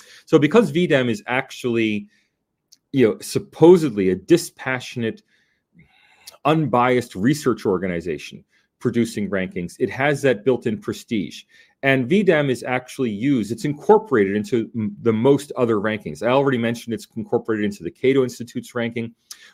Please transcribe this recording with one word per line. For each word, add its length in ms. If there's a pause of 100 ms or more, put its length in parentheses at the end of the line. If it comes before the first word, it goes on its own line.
(260)
So 140
because 300
V 180
dem 220
is 180
actually, 800 (840)
you 160
know, 120
supposedly 880
a 60
dispassionate, 1040 (1200)
unbiased 680
research 520
organization 760 (360)
producing 500
rankings, 500
it 100
has 320
that 240
built-in 340
prestige. 640 (400)
And 240
V 160
dem 260
is 140
actually 480
used, 400
it's 140
incorporated 680
into 400
m-, 260
the 120
most 420
other 200
rankings. 500
I 40
already 280
mentioned 360
it's 220
incorporated 500
into 180
the 80
Cato 320
Institute's 500
ranking, 400 (400)